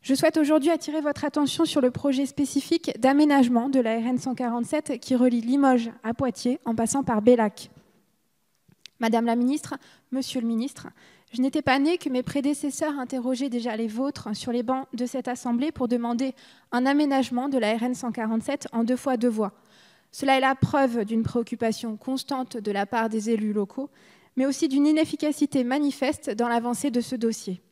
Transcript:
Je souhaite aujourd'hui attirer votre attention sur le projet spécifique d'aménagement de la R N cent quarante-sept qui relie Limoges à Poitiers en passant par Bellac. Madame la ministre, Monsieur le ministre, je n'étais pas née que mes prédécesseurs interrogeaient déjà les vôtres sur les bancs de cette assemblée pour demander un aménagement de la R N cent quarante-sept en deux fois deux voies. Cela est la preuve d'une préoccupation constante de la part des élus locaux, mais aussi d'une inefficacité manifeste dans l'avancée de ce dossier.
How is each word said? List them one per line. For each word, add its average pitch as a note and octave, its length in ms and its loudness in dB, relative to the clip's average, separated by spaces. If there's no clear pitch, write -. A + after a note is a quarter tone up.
Je C4+ 120 0
souhaite D#4+ 240 2
aujourd'hui D4+ 320 4
attirer D#4+ 320 -2
votre D4 240 -4
attention D4 400 0
sur D4+ 160 2
le B3 80 4
projet C4+ 380 0
spécifique - 720 -2
d'aménagement C4+ 680 4
de C4+ 100 2
la A3+ 180 0
R A3+ 80 -2
N B3 140 0
cent B3+ 160 -4
quarante-sept A#3+ 640 -4
qui - 160 0
relie A#3+ 260 4
Limoges B3+ 480 4
à A3+ 100 -4
Poitiers B3 500 -2
en A#3 120 -2
passant A#3 260 0
par A3 220 0
Bellac. A3+ 480 4
Madame A3+ 260 2
la A#3 100 2
ministre, B3+ 380 0
Monsieur B3+ 300 -4
le A#3 60 -2
ministre, A#3 420 -4
je A#3+ 80 -2
n'étais C4+ 220 0
pas C4+ 160 2
née D#4+ 180 2
que D#4 120 -6
mes B3+ 120 0
prédécesseurs C#4+ 760 -2
interrogeaient B3+ 500 -4
déjà A#3 260 -4
les A3+ 120 -2
vôtres A3+ 480 -4
sur - 160 -8
les A#3+ 100 -2
bancs C4 320 -2
de B3 140 -4
cette B3+ 200 -6
assemblée B3 440 -2
pour B3 160 -4
demander A#3+ 480 -2
un B3 140 0
aménagement C#4 640 2
de C4+ 80 0
la A3 180 2
R A3 60 -2
N B3 140 -2
cent B3 160 -6
quarante-sept A3+ 640 -4
en A3+ 100 0
deux B3 140 0
fois B3+ 200 -2
deux A#3 100 0
voies. G#3+ 260 -2
Cela C4+ 260 2
est B3+ 40 2
la C4+ 120 2
preuve B3+ 500 2
d'une A3+ 200 0
préoccupation A3+ 720 -4
constante C4 600 -6
de G#3 140 -4
la G3+ 140 0
part A3+ 240 -2
des A3 220 -2
élus G#3+ 220 0
locaux, G#3+ 360 -4
mais C4 80 2
aussi C#4+ 220 0
d'une C#4 180 4
inefficacité D4+ 800 2
manifeste C#4 680 -2
dans A#3 180 0
l'avancée A#3 440 0
de A#3+ 100 0
ce B3+ 140 -6
dossier. G#3+ 560 -4